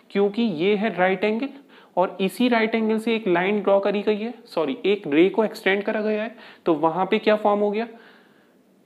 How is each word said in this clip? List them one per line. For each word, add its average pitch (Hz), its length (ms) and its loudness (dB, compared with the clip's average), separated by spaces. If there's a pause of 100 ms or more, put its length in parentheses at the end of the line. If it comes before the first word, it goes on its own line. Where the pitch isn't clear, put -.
(120)
क्योंकि 202 300 0
ये 196 340 0
है 202 200 -2
right 185 280 0
angle 226 260 -2 (480)
और 185 240 0
इसी 196 280 0
right 220 260 0
angle 220 240 0
से 226 160 -2
एक 220 120 -4
line 185 340 2
draw 196 200 4
करी 202 200 -2
गई 214 160 0
है, 220 160 -8 (120)
Sorry 143 400 -4
एक 196 240 0
रे 165 200 6
को 226 140 0
extend 196 400 -2
करा 220 180 -4
गया 214 220 -2
है, 226 120 -10 (300)
तो 170 100 4
वहाँ 160 300 0
पे 214 140 0
क्या 214 180 2
form 208 220 0
हो 208 120 0
गया, 220 160 -4 (1000)